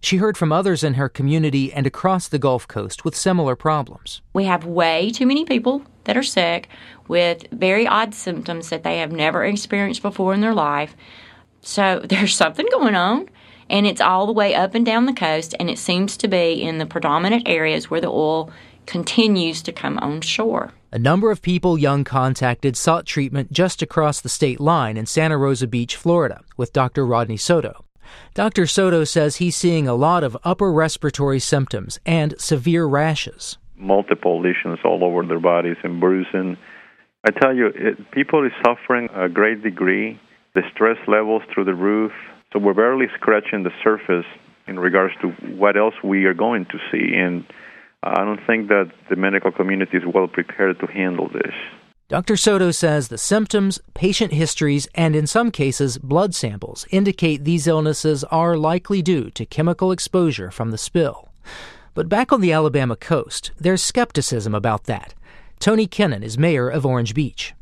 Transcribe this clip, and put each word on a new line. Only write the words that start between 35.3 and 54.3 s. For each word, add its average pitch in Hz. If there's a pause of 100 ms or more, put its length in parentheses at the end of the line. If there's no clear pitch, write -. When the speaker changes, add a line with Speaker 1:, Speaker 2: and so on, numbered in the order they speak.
Speaker 3:
bodies 87
and 87
bruising. 92 (640)
I 110 (100)
tell 131
you, 120
it, -
people 147
are 123 (140)
suffering 120
a 92
great 107
degree. 101 (360)
The 92 (100)
stress 113 (100)
levels 110 (100)
through 101
the 95
roof. 104 (400)
So 104
we're 101
barely 123
scratching 107
the 90 (120)
surface 98 (420)
in 95
regards 92
to 95 (260)
what 101
else 110 (100)
we 98
are 95
going 101
to - (120)
see. -
And 90 (580)
I -
don't 104
think 113
that 98 (200)
the 95
medical 95
community 95
is 87
well 92
prepared 92
to 87
handle 90
this. - (540)
Speaker 1:
Doctor 180
Soto 185
says 151
the 117
symptoms, 202 (140)
patient 190